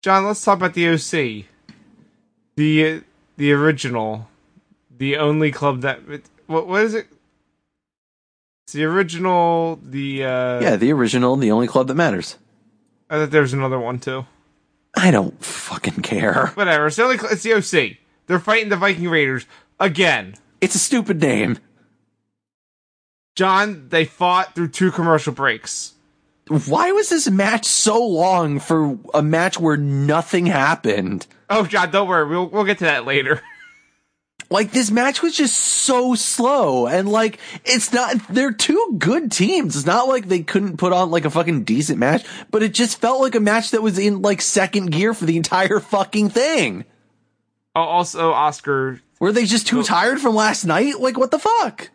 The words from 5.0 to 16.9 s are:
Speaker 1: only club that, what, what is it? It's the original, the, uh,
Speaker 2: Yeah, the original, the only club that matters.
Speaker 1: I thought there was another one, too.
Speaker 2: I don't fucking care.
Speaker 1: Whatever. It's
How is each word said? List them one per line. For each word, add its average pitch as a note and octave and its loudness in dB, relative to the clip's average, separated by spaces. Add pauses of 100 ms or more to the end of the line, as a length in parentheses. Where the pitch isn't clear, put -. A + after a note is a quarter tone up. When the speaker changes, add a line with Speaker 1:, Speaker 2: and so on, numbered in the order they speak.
Speaker 1:
only D3+ 2
club C#3 -2
that, C3 -4 (460)
what, D#3+ -2
what F#3+ 0
is A3 0
it? A3+ -6 (1600)
It's - -20
the D3 -2
original, E3+ 0
the, C3+ -6
uh, B2+ -2
Speaker 2:
Yeah, A#2+ 2
the A#2 2
original, B2 2
the B2+ 2
only A#2 2
club C3 0
that B2+ -4
matters. C#3 -2 (720)
Speaker 1:
I D3+ -2
thought D3+ 0
there D3+ 4
was B2+ 0
another C3 -2
one, B2 -4
too. C3 -8 (720)
Speaker 2:
I F#3+ 4
don't G2+ 0
fucking - -8
care. A2 0
Speaker 1:
Whatever. E3 2
It's D3 -4